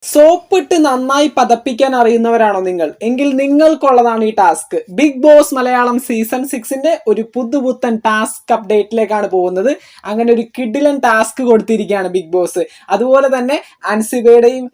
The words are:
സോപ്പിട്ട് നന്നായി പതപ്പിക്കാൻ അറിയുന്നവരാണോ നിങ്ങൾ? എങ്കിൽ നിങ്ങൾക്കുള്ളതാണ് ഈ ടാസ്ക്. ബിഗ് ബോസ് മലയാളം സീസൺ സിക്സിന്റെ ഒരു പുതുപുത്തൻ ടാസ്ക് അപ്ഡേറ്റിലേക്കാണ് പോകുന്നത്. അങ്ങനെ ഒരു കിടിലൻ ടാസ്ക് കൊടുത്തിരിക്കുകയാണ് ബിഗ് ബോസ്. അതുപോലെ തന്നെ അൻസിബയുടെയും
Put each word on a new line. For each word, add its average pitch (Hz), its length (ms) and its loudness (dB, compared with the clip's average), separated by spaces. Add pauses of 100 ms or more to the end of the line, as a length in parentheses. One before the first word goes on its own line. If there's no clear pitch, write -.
(140)
സോപ്പിട്ട് 339 600 2
നന്നായി 285 600 0
പതപ്പിക്കാൻ 254 580 0
അറിയുന്നവരാണോ 233 640 2
നിങ്ങൾ? 180 420 -4
എങ്കിൽ 254 340 -2
നിങ്ങൾക്കുള്ളതാണ് 277 880 2
ഈ 220 80 -2
ടാസ്ക്. 175 580 0
ബിഗ് 262 280 0
ബോസ് 294 360 4
മലയാളം 247 460 0
സീസൺ 240 480 -4
സിക്സിന്റെ 277 600 -4
ഒരു 220 180 0 (100)
പുതുപുത്തൻ 247 600 -4
ടാസ്ക് 220 580 -2
അപ്ഡേറ്റിലേക്കാണ് 208 760 -2
പോകുന്നത്. 185 480 -2 (280)
അങ്ങനെ 233 280 0
ഒരു 233 80 0
കിടിലൻ 262 560 -2
ടാസ്ക് 226 460 0
കൊടുത്തിരിക്കുകയാണ് 208 640 0
ബിഗ് 180 240 -6
ബോസ്. 175 340 -2 (240)
അതുപോലെ 262 480 2
തന്നെ 254 240 -4 (240)
അൻസിബയുടെയും 240 880 2